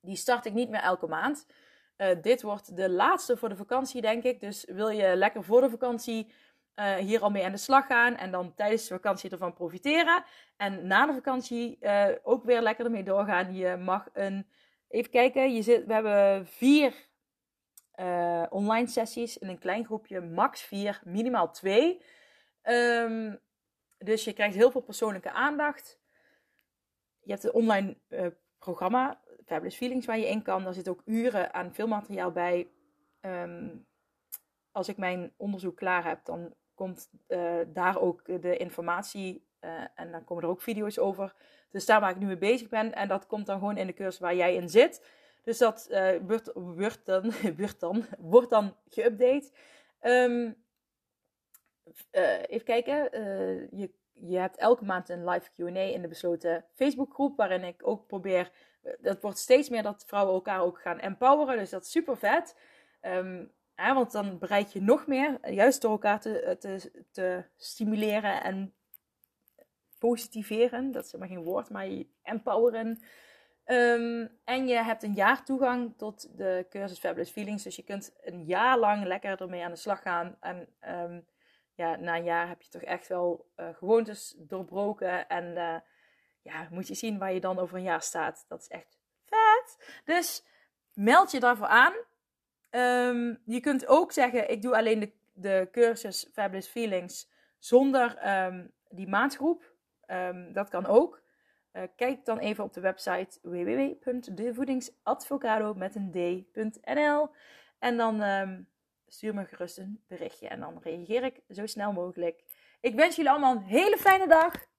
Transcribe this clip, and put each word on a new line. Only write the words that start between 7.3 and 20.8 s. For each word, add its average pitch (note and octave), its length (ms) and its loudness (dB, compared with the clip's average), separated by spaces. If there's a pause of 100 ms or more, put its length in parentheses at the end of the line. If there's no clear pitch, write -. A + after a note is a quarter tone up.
mee G3 140 -2
aan F#3+ 80 -2
de G3+ 60 -8
slag C4+ 280 4
gaan A#3+ 300 4
en F#3 140 -8
dan F3+ 240 -6
tijdens A3 320 0
de - 80 -10
vakantie F#3+ 360 -2
ervan F3+ 220 -6
profiteren D4+ 720 2 (320)
en G3 300 -4
na G3+ 200 6
de D4+ 60 0
vakantie, B3 680 -4
eh, G3+ 440 4
ook A#3 220 2
weer A#3 160 4
lekker A3+ 240 0
ermee A3+ 200 -2
doorgaan. F#3+ 500 0
Je F3+ 220 -2
mag F#3 360 -2
een, G3 340 -4 (420)
even A#3 220 -4
kijken, C4 440 4
je A3+ 80 0
zit, A3+ 240 4
we G#3+ 60 -2
hebben G3+ 540 4
vier, C#4 580 4 (880)
eh, F3 560 0
online G#3+ 380 0
sessies A#3+ 520 -4
in G3 100 -10
een F3+ 100 -10
klein G3+ 260 -2
groepje, G#3+ 360 -8
max F3 420 -2
vier, G3+ 420 -6